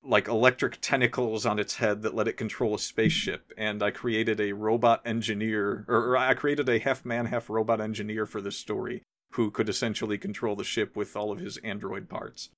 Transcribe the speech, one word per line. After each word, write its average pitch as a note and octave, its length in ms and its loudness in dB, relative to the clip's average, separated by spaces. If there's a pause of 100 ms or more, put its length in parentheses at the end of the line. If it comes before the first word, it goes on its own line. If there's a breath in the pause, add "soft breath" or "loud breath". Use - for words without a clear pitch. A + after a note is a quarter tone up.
like, A2+ 240 2
electric A#2+ 540 2
tentacles B2 640 0
on G#2 140 2
its - 160 -2
head G#2+ 260 0
that G#2+ 140 -2
let G#2+ 100 2
it A2+ 100 -2
control A2 380 -2
a G2+ 60 -4
spaceship. - 760 0
And G#2+ 240 -4
I G#2 120 2
created A2 480 0
a G2+ 140 0
robot A2+ 500 4
engineer, G#2+ 800 0
or, A#2 220 4
or B2+ 80 4
I B2+ 180 4
created C#3+ 340 0
a A#2 120 4
half C3+ 240 0
man, A#2+ 220 -2
half A#2+ 220 -4
robot A2 320 2
engineer G#2+ 460 -2
for G#2+ 140 -6
this G2 160 -6
story A2 460 -6 (320)
who A2 180 2
could A2 160 0
essentially G#2+ 500 -2
control G#2 380 -4
the G2 80 -6
ship - 320 -2
with G#2 180 -4
all G#2 160 -2
of G#2 80 -4
his E3+ 200 -10
android G2+ 500 -8
parts. - 500 -10